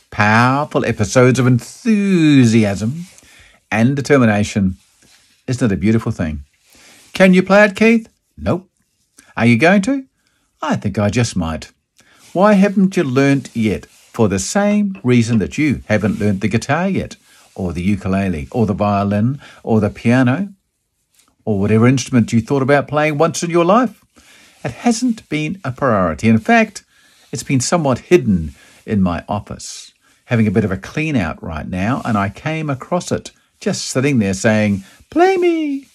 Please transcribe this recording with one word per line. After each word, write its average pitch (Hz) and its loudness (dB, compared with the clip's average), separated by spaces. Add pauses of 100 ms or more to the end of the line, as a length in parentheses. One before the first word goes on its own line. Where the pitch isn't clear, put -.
(120)
powerful 127 0
episodes 123 2
of 123 2
enthusiasm 135 2 (680)
and 131 0
determination. 107 0 (680)
Isn't 127 -2
it 98 0
a - -2
beautiful 110 0
thing? 76 -6 (680)
Can 190 4
you 180 6
play 196 4
it, 196 -6
Keith? 226 2 (260)
Nope. 135 -6 (680)
Are 113 0
you 117 4
going 185 4
to? 269 -4 (560)
I 269 -2
think 101 -6
I 104 0
just 120 -2
might. 80 -6 (600)
Why 208 4
haven't 190 2
you 175 0
learnt 135 0
yet? 107 -2
For - -4
the 95 0
same 202 -2
reason 120 2
that 85 -2
you 131 -2
haven't 104 -2
learnt 104 -2
the 107 -2
guitar 143 -2
yet, 151 -6 (380)
or 87 -6
the 85 -6
ukulele, 95 -2
or 117 0
the 101 0
violin, 104 0 (240)
or 110 0
the 101 0
piano, 131 0 (1000)
or 107 -2
whatever 110 4
instrument 127 0
you 117 2
thought 135 -2
about 135 2
playing 151 -2
once 165 0
in 170 -6
your 170 2
life. 220 0 (580)
It 139 -8
hasn't 240 -4
been 151 -6
a 131 -6
priority. 101 0
In 113 4
fact, 226 0 (480)
it's 139 -10
been 135 -2
somewhat 143 -2
hidden 101 0 (300)
in 104 0
my 90 -2
office, - -12 (340)
having 113 0
a 104 0
bit 95 0
of 87 -4
a 95 -4
clean 156 -6
out 82 -4
right - -10
now, 101 -4
and 110 -2
I 101 -2
came 156 -8
across 156 -6
it, - -6 (280)
just - -6
sitting 135 0
there 98 0
saying, 107 0 (260)
"Play 370 2
me, 311 -2